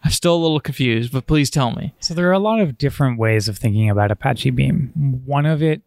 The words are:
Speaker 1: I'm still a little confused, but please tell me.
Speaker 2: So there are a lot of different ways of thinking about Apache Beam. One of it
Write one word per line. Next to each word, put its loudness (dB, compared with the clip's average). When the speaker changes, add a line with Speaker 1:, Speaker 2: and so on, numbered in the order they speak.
Speaker 1:
I'm 2
still 2
a 0
little 0
confused, -2
but -4
please 2
tell 0
me. -8
Speaker 2:
So -8
there 0
are 4
a 2
lot 0
of -2
different 0
ways 2
of -6
thinking 2
about 2
Apache -2
Beam. 0
One 0
of 0
it 0